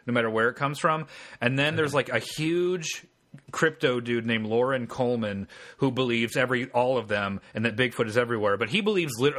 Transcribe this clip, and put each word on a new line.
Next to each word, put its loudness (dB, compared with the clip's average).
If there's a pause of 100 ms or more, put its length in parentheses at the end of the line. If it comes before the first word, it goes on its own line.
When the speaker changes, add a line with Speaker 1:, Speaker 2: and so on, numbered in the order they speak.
Speaker 1:
no -2
matter 2
where 2
it 0
comes -2
from. 2 (340)
And 2
then 2
there's, 2
Speaker 2:
Mm-hmm. 0
Speaker 1:
like, 2
a -2
huge -2 (460)
crypto 2
dude -2
named 0
Loren 2
Coleman -2 (300)
who 2
believes 0
every, 0
all 2
of -4
them -2 (140)
and -2
that -2
Bigfoot 0
is -2
everywhere, 2
but -2
he 2
believes 0
lit-, 4